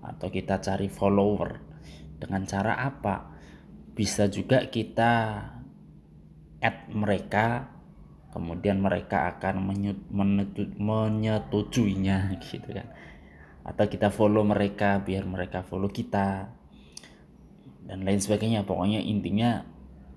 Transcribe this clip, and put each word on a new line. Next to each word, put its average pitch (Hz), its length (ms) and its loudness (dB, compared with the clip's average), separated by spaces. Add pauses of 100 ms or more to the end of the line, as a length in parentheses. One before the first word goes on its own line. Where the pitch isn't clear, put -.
atau - 240 -8
kita 95 320 0
cari 98 280 0
follower. 101 720 2 (560)
Dengan 95 280 -4
cara 101 360 0
apa? 123 520 -4 (600)
Bisa 104 360 2
juga 98 400 2
kita 113 440 2 (1500)
add - 320 -2
mereka, 107 800 0 (640)
kemudian 87 480 0
mereka 92 540 2
akan 95 280 -2
menyu-, 101 480 -2
menetu-, 101 680 0
menyetujuinya 104 1600 2
<laughs> 87 160 -10
gitu - 240 -12
kan. - 160 -10 (760)
Atau - 240 0
kita 101 240 2
follow 107 320 6
mereka 101 560 2
biar 95 240 -2
mereka 92 400 -4
follow 95 240 -2
kita 98 640 -2 (1300)
dan 95 200 -8
lain 98 160 4
sebagainya. 104 440 2
Pokoknya 95 360 0
intinya 104 640 2 (520)